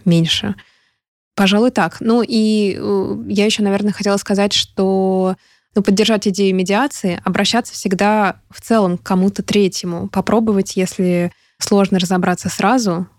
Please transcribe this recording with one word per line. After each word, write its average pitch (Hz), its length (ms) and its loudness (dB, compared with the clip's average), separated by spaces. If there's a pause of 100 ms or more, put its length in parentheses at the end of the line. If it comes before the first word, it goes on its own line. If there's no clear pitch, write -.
меньше. 170 500 0 (800)
Пожалуй, 202 360 2
так. 170 280 -2
Ну 226 260 2
и, 214 540 0
э, 202 360 -2 (120)
я 202 180 0
еще, 214 180 0
наверное, 202 280 0
хотела 202 260 -2
сказать, 202 360 -2
что, 190 800 0 (400)
ну, 214 60 2
поддержать 208 460 2
идею 190 280 2
медиации, 190 680 -2
обращаться 202 500 -2
всегда 202 680 0 (100)
в - 100 -20
целом 196 360 2
к - 60 -20
кому-то 190 380 0
третьему, 185 680 -2
попробовать, 202 680 0
если 180 540 0 (260)
сложно 196 400 2
разобраться 180 520 -2
сразу 190 580 0 (120)